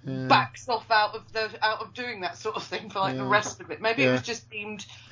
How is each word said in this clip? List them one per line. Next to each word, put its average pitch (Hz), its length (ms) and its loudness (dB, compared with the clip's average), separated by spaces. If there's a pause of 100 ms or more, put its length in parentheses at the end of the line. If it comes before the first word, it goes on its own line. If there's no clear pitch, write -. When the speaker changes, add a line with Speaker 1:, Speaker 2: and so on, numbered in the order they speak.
Speaker 1:
Yeah. 131 220 -4
Speaker 2:
backs - 400 4
off 240 240 -2
out 214 240 4
of 220 160 -14
the, 220 180 -2 (160)
out 214 160 0
of 208 120 -10
doing 247 260 -6
that 175 180 -4
sort 214 200 -6
of 190 60 -6
thing - 260 -8
for, 202 100 -6
like, 190 160 0
the 131 80 -4
Speaker 1:
Yeah. 127 60 -2
Speaker 2:
rest - 320 2
of 175 100 -12
it. 120 100 -8
Maybe 226 220 2
it 127 80 6
was - 80 4
Speaker 1:
Yeah. 466 140 -4
Speaker 2:
just - 160 -10
deemed 208 360 -10 (260)